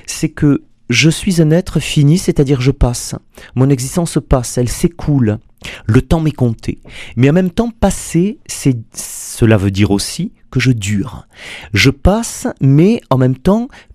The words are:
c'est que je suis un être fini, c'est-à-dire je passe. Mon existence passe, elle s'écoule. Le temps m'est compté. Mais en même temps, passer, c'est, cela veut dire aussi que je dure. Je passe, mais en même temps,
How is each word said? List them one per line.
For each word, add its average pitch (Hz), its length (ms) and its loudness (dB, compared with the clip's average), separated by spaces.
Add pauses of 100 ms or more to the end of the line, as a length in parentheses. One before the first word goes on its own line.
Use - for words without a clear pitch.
c'est - 240 -4
que 143 340 0 (260)
je 120 200 2
suis 170 320 0
un 151 80 2
être 165 300 0
fini, 147 360 2
c'est-à-dire 147 460 0
je 131 80 2
passe. - 440 -2 (400)
Mon 127 140 4
existence 143 580 -2
passe, 127 300 -2
elle 123 140 0
s'écoule. 131 640 0 (480)
Le 113 160 2
temps 165 200 0
m'est 156 100 -2
compté. - 480 -4 (380)
Mais 123 120 4
en 147 60 4
même 185 160 2
temps, 233 200 -2
passer, 196 760 -2
c'est, 131 320 -2 (160)
cela - 640 0
veut 98 120 0
dire 98 200 0
aussi 101 420 -6 (180)
que 127 100 -2
je 123 120 2
dure. 101 540 -6 (480)
Je 107 160 2
passe, 214 560 0 (160)
mais 151 480 4
en 131 80 0
même 131 180 2
temps, 220 320 0 (260)